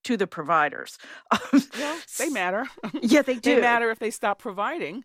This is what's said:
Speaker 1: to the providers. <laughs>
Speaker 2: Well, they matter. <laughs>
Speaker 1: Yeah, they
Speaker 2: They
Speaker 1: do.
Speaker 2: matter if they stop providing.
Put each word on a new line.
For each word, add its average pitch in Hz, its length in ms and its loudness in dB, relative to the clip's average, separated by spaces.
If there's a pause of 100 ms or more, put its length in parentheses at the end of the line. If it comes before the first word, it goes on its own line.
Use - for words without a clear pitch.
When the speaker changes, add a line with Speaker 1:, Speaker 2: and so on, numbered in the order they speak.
Speaker 1:
to 240 140 0
the 190 100 0
providers. 156 720 -2 (320)
<laughs> 220 60 4 (420)
Speaker 2:
Well, 294 200 -4 (180)
they 285 120 0
matter. 208 380 -2 (160)
<laughs> - 180 -8
Speaker 1:
Yeah, 254 200 6
they 262 140 0
Speaker 2:
They 269 200 2
Speaker 1:
do. 247 60 6
Speaker 2:
matter 233 300 4
if 220 80 -6
they 226 120 -4
stop 202 280 -2
providing. 214 640 -6